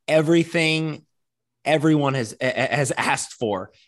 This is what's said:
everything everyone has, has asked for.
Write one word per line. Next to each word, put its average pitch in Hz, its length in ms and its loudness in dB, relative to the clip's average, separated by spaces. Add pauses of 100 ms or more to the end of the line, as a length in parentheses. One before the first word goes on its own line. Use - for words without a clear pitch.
everything 160 1000 0 (580)
everyone 147 480 2
has, 120 300 -4
has 131 520 -2
asked - 380 -2
for. 101 400 -4 (160)